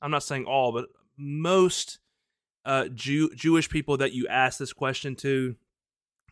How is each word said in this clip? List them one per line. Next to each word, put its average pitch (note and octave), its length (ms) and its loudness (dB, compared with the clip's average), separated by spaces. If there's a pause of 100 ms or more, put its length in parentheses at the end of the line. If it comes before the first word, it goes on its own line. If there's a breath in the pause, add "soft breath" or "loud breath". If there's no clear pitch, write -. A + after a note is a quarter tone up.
I'm D3 100 -6
not C#3+ 120 0
saying C3+ 220 -6
all, B2+ 280 2
but A#2+ 140 -4 (300)
most, E3 840 2 (640)
uh, C3+ 240 0
Jew-, C#3 440 0
Jewish D#3+ 360 4
people D3 280 -2
that C3+ 140 0
you B2 160 -4
ask B2+ 320 2
this C3+ 140 -8
question C3+ 420 -4
to, C3 400 -2 (760)